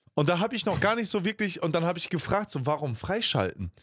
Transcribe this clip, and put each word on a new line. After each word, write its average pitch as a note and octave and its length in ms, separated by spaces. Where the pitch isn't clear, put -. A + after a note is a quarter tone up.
Und D3+ 140
da F3 120
hab A3 120
ich A#3 140
noch F#3 140
gar G3+ 140
nicht A#3 140
so G3 160
wirklich, G#3 380
und D#3+ 120
dann E3+ 120
hab F3 100
ich - 140
gefragt, F#3+ 400
so: C3 160
„Warum D3 280
freischalten?“ A2 800